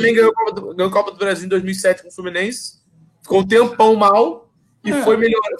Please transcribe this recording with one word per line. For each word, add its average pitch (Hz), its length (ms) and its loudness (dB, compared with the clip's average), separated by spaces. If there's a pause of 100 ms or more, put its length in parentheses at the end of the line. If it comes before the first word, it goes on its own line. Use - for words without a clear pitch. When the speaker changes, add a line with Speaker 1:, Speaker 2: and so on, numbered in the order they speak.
Speaker 1:
também 226 120 2
ganhou 220 160 4
a 220 40 -8
Copa 208 180 -4
do, 190 220 -12
ganhou 185 160 -2
a - 20 -12
Copa 208 200 -2
do - 60 -20
Brasil 185 280 -4
em - 20 -10
dois 190 140 -2
mil 190 100 -8
e - 20 -6
sete 185 280 -2
com 175 60 -20
o - 40 -20
Fluminense, 180 680 -8 (420)
ficou 190 180 2
um 190 60 -2
tempão 226 500 4
mal 208 540 2 (340)
e 214 60 -6
Speaker 2:
É. 285 120 -2
Speaker 1:
foi 220 140 2
melhor, 226 240 0 (200)